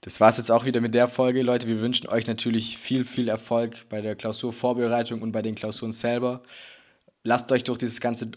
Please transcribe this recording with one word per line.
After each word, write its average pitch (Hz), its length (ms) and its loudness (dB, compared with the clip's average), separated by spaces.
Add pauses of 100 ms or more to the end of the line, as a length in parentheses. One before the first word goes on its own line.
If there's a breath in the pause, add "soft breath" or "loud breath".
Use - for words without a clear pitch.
Das - 160 -10
war's 110 180 8
jetzt 117 140 0
auch 117 140 4
wieder 123 160 2
mit 117 120 0
der 120 140 6
Folge. 127 360 2
Leute, 123 220 2
wir 113 140 0
wünschen 123 300 -2
euch 113 180 0
natürlich 113 500 -2
viel, 127 280 -2
viel 120 240 -2
Erfolg 113 580 -2
bei 107 140 -6
der 107 160 -6
Klausurvorbereitung 117 1040 -2
und 113 100 -6
bei 110 100 -2
den 110 140 -4
Klausuren 110 380 -6
selber. 123 500 -2 (800 loud breath)
Lasst 120 300 2
euch 123 100 2
durch 123 140 -2
dieses 117 240 -4
ganze 117 360 -4